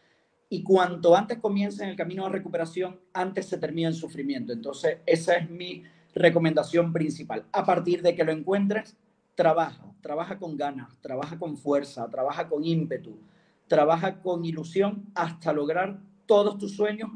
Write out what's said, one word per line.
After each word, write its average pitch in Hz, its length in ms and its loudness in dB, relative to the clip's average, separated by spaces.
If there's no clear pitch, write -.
Y - 140 -6
cuanto 175 520 6
antes 214 240 0
comiencen 202 500 -2
el 180 60 -8
camino 180 280 -6
de 190 60 -4
recuperación, 180 720 -4
antes 185 340 -4
se 175 100 -4
termina 165 320 -2
el 160 60 -2
sufrimiento. 135 580 -6
Entonces, 139 520 -2
esa 170 280 4
es 170 160 0
mi 180 340 -12
recomendación 165 800 4
principal. 147 580 -4
A 196 140 0
partir 175 360 2
de 170 140 4
que 170 80 0
lo 160 80 2
encuentres, 196 640 0
trabaja, 160 480 2
trabaja 170 360 -6
con 165 180 -8
ganas, 139 460 -6
trabaja 160 360 -8
con 160 200 -8
fuerza, 139 520 -2
trabaja 147 380 -2
con 151 160 -2
ímpetu, 143 560 -2
trabaja 165 540 4
con 175 240 -2
ilusión 165 680 -2
hasta 165 380 -2
lograr 165 480 -2
todos 208 320 4
tus 202 180 -8
sueños 214 400 -2